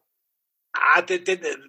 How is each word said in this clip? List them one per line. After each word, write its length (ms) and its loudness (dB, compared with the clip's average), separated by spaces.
Ah, 340 2
den, 180 -6
den, 140 -2